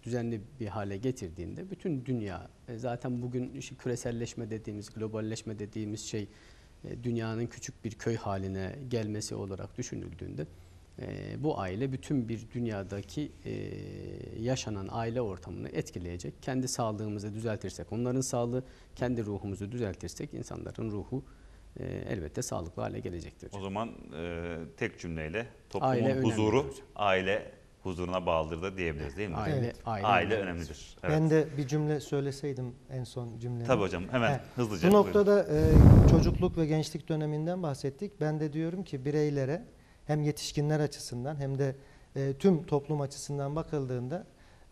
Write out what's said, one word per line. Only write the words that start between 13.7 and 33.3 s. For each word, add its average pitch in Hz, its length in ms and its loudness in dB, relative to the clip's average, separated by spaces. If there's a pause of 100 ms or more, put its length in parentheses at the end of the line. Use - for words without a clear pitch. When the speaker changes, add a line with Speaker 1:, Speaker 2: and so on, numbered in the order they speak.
Speaker 1:
yaşanan 110 500 -2
aile 117 300 -2
ortamını 98 480 -6
etkileyecek. 87 720 -8
Kendi 127 260 -2
sağlığımızı 107 680 -4
düzeltirsek 107 580 -4
onların 123 280 0
sağlığı, 127 440 -2 (320)
kendi 123 280 0
ruhumuzu 101 480 -4
düzeltirsek 117 640 -6
insanların 113 560 -8
ruhu, 104 340 -6 (560)
e, 90 60 -6
elbette 92 560 -6
sağlıklı 95 400 -6
hale 107 180 -4
gelecektir. 87 580 -10
Speaker 2:
O - 20 -6
zaman, 98 300 -4 (260)
e, 85 400 -6 (200)
tek - 240 -4
cümleyle 82 460 -4 (240)
toplumun 131 220 2
Speaker 1:
Aile 123 120 2
önemlidir 131 280 2
Speaker 2:
huzuru, 107 260 4
Speaker 1:
hocam. - 280 -4 (100)
Speaker 2:
aile 95 560 2 (300)
huzuruna 90 440 -2
bağlıdır 80 360 2
da 95 140 -4
diyebiliriz, 76 400 -4
değil 101 120 -4
mi? 80 80 -4
Speaker 1:
Aile, 107 200 -2
Speaker 3:
Evet. 117 200 -2 (100)
Speaker 1:
aile 104 200 -2
Speaker 2:
Aile 95 280 6
Speaker 1:
önemlidir. 104 120 0
Speaker 2:
önemlidir. 82 560 -8
Evet. 92 140 2
Speaker 3:
Ben 156 140 4
de 156 160 6 (100)
bir 143 100 -2
cümle 151 340 0
söyleseydim 139 760 -4 (160)
en 127 140 -6
son 117 340 -10